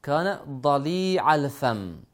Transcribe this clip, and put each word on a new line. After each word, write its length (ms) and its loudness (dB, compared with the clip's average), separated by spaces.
کان 360 0
ضلیع 600 2
الفم 680 0